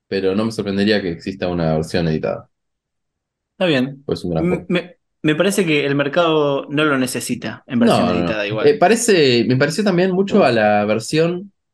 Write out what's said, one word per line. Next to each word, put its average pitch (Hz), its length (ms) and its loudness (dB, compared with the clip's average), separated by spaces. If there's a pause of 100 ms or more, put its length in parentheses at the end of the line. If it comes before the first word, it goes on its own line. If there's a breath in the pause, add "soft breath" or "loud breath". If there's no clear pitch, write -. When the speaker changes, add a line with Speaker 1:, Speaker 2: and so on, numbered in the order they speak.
Speaker 1:
pero 95 280 -2
no 107 100 0
me 113 60 -2
sorprendería 101 500 0
que 92 100 -4
exista 92 360 -8
una 85 280 0
versión 82 320 -2
editada. 78 420 -4 (1040)
Speaker 2:
Está - 120 -4
bien. 143 400 0
Speaker 1:
Pues - 180 -4
un 87 80 -4
gran 85 140 -2
Speaker 2:
M-, 180 100 0
Speaker 1:
juego. - 140 -6
Speaker 2:
me, 175 280 -4 (240)
me 151 140 2
parece 190 300 0
que 147 200 0
el 143 100 0
mercado 143 760 0
no 147 140 0
lo 147 140 2
necesita 120 680 -6
en 120 120 -2
versión 117 220 4
Speaker 1:
No, 90 60 0
no, 90 60 0
no. 87 60 -2
Speaker 2:
editada 104 280 -2
igual. 107 200 0
Speaker 1:
Eh, 147 100 6
parece, 170 720 4
me 127 80 2
pareció 170 280 0
también 190 280 2
mucho 196 320 2
a 135 80 4
la 107 340 2
versión, 156 680 -2 (200)